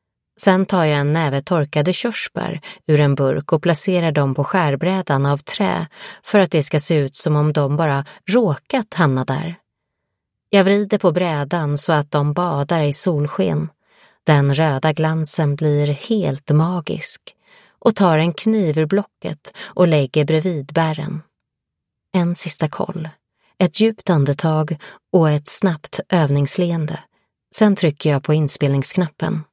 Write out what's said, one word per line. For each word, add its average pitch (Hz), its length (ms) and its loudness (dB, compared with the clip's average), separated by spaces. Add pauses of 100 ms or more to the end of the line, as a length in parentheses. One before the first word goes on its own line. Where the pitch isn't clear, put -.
(400)
Sen 190 260 4
tar 180 180 2
jag 147 160 2
en 147 120 0
näve 151 300 0
torkade 151 500 0
körsbär - 680 -6 (260)
ur 151 140 4
en 143 140 2
burk 139 380 -2
och 156 100 2
placerar 170 500 0
dem 139 220 0
på 139 100 -2
skärbrädan 151 840 0
av 143 120 0
trä 180 480 -4 (360)
för - 160 2
att 180 120 4
det 156 120 2
ska 151 180 -2
se - 140 -2
ut 139 220 0
som 151 200 0
om 147 160 2
de 147 240 0
bara 143 280 0 (220)
råkat 214 680 -2
hamna 131 300 0
där. 165 340 -6 (920)
Jag 196 140 4
vrider 202 340 2
på 180 140 2
brädan 151 680 -2
så - 140 -2
att 147 180 0
de 147 220 0
badar 160 480 0
i 147 120 2
solsken. 156 800 -2 (540)
Den 139 300 4
röda 156 380 0
glansen 156 640 -2
blir 147 300 0
helt 147 640 -2
magisk 160 840 -2 (440)
och 220 180 0
tar 175 220 4
en 165 140 2
kniv 185 460 0
ur 156 80 2
blocket - 720 -4
och - 280 2
lägger 151 360 2
bredvid 156 420 -2
bären. 156 560 -2 (880)
En 175 220 0
sista - 340 -4
koll, 160 400 -8 (500)
ett 180 220 0
djupt 220 300 0
andetag 156 680 0 (340)
och 165 180 4
ett 147 180 -2
snabbt - 600 -4
övningsleende. 160 880 0 (560)
Sen 208 220 4
trycker 151 340 0
jag 139 120 0
på 156 120 0
inspelningsknappen. 156 1160 -2